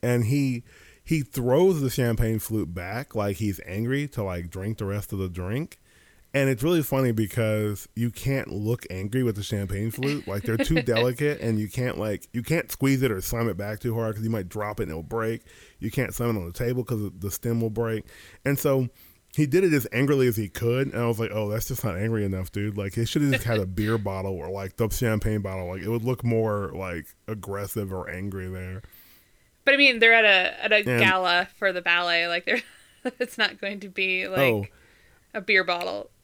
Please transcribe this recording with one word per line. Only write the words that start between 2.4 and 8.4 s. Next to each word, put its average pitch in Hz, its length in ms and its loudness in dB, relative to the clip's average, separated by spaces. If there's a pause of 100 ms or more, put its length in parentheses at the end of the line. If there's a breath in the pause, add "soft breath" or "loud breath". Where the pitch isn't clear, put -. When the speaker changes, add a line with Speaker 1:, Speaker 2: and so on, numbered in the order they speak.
Speaker 1:
back 92 440 -8
like 101 220 0
he's 101 280 -2
angry 120 440 -2
to, - 120 -6
like, 87 300 -4
drink 101 260 -6
the 107 80 -6
rest 98 260 -4
of 104 60 -4
the 95 120 -2
drink. 92 500 -6 (560 soft breath)
And 139 140 4
it's 117 120 0
really 165 220 2
funny 131 300 2
because 107 840 0
you 117 160 0
can't 135 400 -4